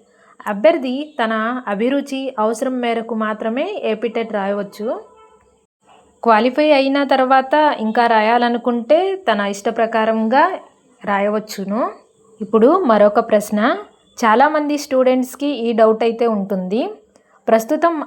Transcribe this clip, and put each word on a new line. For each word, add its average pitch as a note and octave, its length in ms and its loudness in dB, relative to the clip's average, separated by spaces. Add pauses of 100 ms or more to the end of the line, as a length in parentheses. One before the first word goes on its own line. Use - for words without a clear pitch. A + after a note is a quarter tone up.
(520)
అభ్యర్థి B3+ 440 0 (240)
తన A3+ 140 -2 (400)
అభిరుచి, C4+ 460 -2 (200)
అవసరం A#3 440 -2
మేరకు A3+ 320 -4 (100)
మాత్రమే A3+ 400 -4 (260)
ఏపీ A3 240 -4
టెట్ A3+ 220 -6
రాయవచ్చు. G3+ 500 -6 (1400)
క్వాలిఫై B3+ 440 4 (100)
అయిన C4+ 200 2 (160)
తర్వాత C4 420 2 (300)
ఇంకా A3 180 0 (120)
రాయాలనుకుంటే A#3+ 840 2 (280)
తన G#3 120 2 (140)
ఇష్ట G3+ 160 -6 (100)
ప్రకారంగా A3 640 0 (680)
రాయవచ్చును. G3+ 720 -4 (640)
ఇప్పుడు A3+ 260 4 (200)
మరొక G#3 300 4 (100)
ప్రశ్న, G#3 300 0 (640)
చాలామంది D4 640 2
స్టూడెంట్స్‌కి B3+ 640 0 (180)
ఈ - 20 0 (100)
డౌట్ A3 280 4
అయితే A#3 200 0 (100)
ఉంటుంది. G3 440 -4 (680)
ప్రస్తుతం D4+ 460 2 (140)